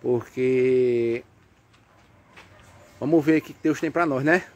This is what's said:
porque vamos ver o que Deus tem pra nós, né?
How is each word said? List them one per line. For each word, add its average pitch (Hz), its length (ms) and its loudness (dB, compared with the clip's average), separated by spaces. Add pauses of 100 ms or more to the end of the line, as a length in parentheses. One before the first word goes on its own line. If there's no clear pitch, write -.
porque 123 1200 0 (1800)
vamos 147 240 2
ver 160 140 4
o - 20 -2
que - 200 -20
Deus 156 200 -2
tem 156 100 -4
pra 170 140 0
nós, 135 180 -2
né? 170 220 2 (100)